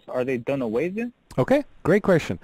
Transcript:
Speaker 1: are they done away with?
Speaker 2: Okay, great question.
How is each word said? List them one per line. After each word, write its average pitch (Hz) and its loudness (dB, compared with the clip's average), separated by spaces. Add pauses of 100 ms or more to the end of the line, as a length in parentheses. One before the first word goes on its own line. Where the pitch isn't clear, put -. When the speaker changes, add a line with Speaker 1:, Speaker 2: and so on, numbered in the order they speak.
Speaker 1:
are 123 -2
they 131 -2
done 135 -4
away 123 -2
with? 226 -6 (260)
Speaker 2:
Okay, 269 2 (180)
great 190 4
question. 160 2